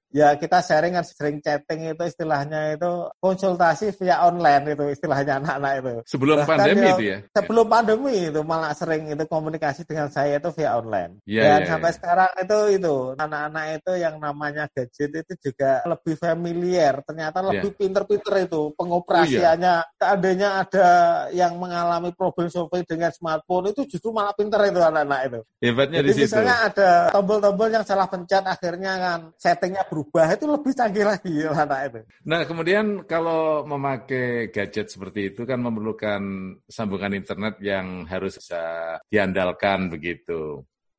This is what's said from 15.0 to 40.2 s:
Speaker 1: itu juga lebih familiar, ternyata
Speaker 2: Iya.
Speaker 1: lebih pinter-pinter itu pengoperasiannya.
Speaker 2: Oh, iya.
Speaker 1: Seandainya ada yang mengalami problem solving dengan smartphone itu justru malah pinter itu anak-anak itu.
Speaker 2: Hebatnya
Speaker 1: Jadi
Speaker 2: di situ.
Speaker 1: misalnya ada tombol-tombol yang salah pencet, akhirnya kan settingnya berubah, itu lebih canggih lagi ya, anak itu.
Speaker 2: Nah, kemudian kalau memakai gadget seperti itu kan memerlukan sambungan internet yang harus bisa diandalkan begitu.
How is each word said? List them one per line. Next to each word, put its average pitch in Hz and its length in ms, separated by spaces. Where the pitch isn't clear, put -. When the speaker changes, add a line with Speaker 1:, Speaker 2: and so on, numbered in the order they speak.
Speaker 1:
itu 160 180
juga 135 400
lebih 165 320
familiar, 170 760
ternyata 160 320
Speaker 2:
Iya. 190 80
Speaker 1:
lebih 196 320
pinter-pinter 202 540
itu 160 100
pengoperasiannya. 170 1040
Speaker 2:
Oh, 165 80
iya. - 80
Speaker 1:
Seandainya 190 540
ada 185 280
yang 175 240
mengalami 175 560
problem 175 400
solving 175 320
dengan 165 320
smartphone 180 560
itu 277 160
justru 220 240
malah 202 240
pinter 208 320
itu 175 160
anak-anak 147 400
itu. 120 160
Speaker 2:
Hebatnya 139 400
Speaker 1:
Jadi 139 80
Speaker 2:
di - 80
situ. 214 160
Speaker 1:
misalnya 233 200
ada 196 220
tombol-tombol 202 560
yang 220 160
salah 190 240
pencet, 190 320
akhirnya 185 560
kan 175 200
settingnya 185 480
berubah, 160 460
itu 294 160
lebih 294 240
canggih 208 320
lagi 180 400
ya, 156 80
anak 147 260
itu. 113 60
Speaker 2:
Nah, 160 240
kemudian 185 560
kalau 160 640
memakai 127 800
gadget 101 400
seperti 95 400
itu 117 160
kan 123 160
memerlukan 104 1040
sambungan 98 480
internet 98 480
yang 92 480
harus 92 320
bisa 82 640
diandalkan 95 880
begitu. 76 720